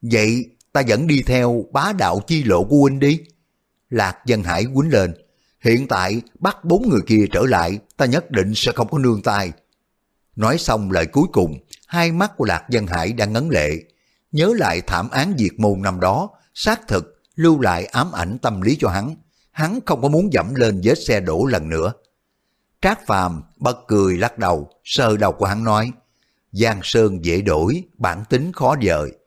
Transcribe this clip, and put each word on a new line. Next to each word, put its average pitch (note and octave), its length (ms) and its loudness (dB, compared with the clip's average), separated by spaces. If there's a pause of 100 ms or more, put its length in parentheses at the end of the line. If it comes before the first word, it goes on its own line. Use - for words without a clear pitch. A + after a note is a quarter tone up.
Vậy A#2 480 0 (220)
ta C#3+ 160 0
vẫn A#2+ 180 2
đi D3 160 2
theo A#2+ 500 0
bá E3+ 260 -2
đạo F#2+ 280 0
chi D#3 180 -2
lộ F#2+ 200 2
của C#3+ 120 2
huynh C#3 220 4
đi." C#3+ 220 2 (680)
Lạc G2+ 260 0 (100)
Dân A2+ 160 0
Hải F2 220 -2
quýnh C3+ 280 0
lên, F#2 220 2 (460)
"Hiện B2+ 280 2
tại G#2 340 -2 (160)
bắt - 260 -4
bốn F#3+ 240 2
người B2+ 180 2
kia G#2+ 260 4
trở F#2 80 0
lại, G2+ 380 0 (180)
ta C#3 100 0
nhất C3+ 240 -2
định G2+ 240 0
sẽ A#2 200 -2
không A#2 140 -2
có D3+ 100 -4
nương A#2+ 240 0
tay." G2 300 -2 (840)
Nói A2+ 220 0
xong G#2+ 320 -2
lời E2 160 0
cuối C#3+ 260 2
cùng, D#2+ 260 0 (280)
hai E3+ 260 0
mắt F#3+ 240 0
của C3+ 80 0
Lạc F2+ 260 -2
Dân A2+ 160 0
Hải F2 260 -2
đang G#2+ 200 -2
ngấn C3+ 180 -2
lệ. D#2+ 340 -2 (480)
Nhớ E3+ 240 2
lại F#2 240 0
thảm F2+ 300 -4
án D#3 280 -2
diệt G2+ 200 0
môn G#2 240 0
năm F#2 180 -4
đó, A#2 300 0 (240)
xác A3+ 340 -4
thực F#3 340 -4 (120)
lưu D#3 260 4
lại F#2 260 0
ám D#3 260 -2
ảnh F#2 260 -6
tâm G#2+ 220 -4
lý A2+ 200 2
cho B2 80 0
hắn. G2+ 280 -4 (340)
Hắn E3 360 -4
không C3+ 160 -2
có C#3 60 2
muốn E3 240 2
dẫm C#3 220 -2
lên A2+ 300 0
vết A#2 100 4
xe A2+ 260 -2
đổ F2+ 240 -2
lần F#2 240 -2
nữa. D#2+ 240 -2 (920)
Trác G3+ 240 -2
Phàm F2+ 360 -2 (140)
bật B2 220 -2 (100)
cười G2 300 2
lắc A2+ 200 -2
đầu, F2 320 -2 (140)
sờ A2+ 320 0
đầu G2+ 160 2
của G2 140 -2
hắn G2+ 180 -4
nói, A2 280 0 (600)
"Giang G#2+ 300 0
sơn G2+ 420 2
dễ E2+ 160 0
đổi, G2+ 440 0 (140)
bản F#2 320 -4
tính D3 220 -2
khó C#3 240 0 (100)
dời. D2+ 260 0 (140)